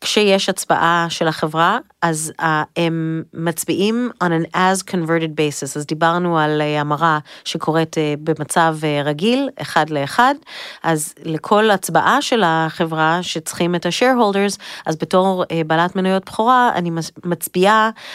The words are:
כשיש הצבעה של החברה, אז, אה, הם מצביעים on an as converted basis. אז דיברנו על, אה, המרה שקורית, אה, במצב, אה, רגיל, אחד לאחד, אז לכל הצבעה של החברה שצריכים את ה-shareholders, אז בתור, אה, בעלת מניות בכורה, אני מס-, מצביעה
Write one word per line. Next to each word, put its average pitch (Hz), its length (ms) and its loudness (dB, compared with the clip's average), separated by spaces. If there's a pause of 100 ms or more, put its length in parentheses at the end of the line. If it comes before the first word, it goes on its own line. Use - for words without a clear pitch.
כשיש 196 480 2
הצבעה 170 600 0
של 165 180 -2
החברה, 165 500 0 (240)
אז, 160 380 -2
אה, 156 240 0 (140)
הם 160 460 -2 (100)
מצביעים 170 600 -2 (300)
on 180 40 0
an 165 280 -2
as 185 360 0
converted 165 460 -2
basis. 147 400 -4
אז 147 100 -6
דיברנו 165 520 0
על, 151 220 0
אה, 151 200 0
המרה 151 380 0 (260)
שקורית, 160 520 -2
אה, 151 160 0 (100)
במצב, 160 600 0
אה, 147 220 0
רגיל, 226 440 0 (120)
אחד 151 280 0
לאחד, 160 460 2 (480)
אז 156 300 -2 (100)
לכל 208 480 2
הצבעה 190 500 2
של 240 240 0
החברה 160 760 0
שצריכים 170 540 -4
את 170 100 -4
ה-shareholders, 202 720 2 (280)
אז 156 100 -2
בתור, 185 560 2
אה, 165 160 0
בעלת 165 280 0
מניות 190 300 0
בכורה, 247 500 2
אני 175 140 -2
מס-, 165 220 -6 (140)
מצביעה 190 640 2 (260)